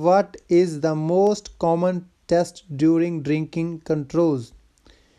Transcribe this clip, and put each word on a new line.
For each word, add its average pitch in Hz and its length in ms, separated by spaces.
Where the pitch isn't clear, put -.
"What 180 560
is 180 100
the 156 300
most 190 520
common 175 340
test 170 840
during 165 340
drinking 156 540
controls?" 151 500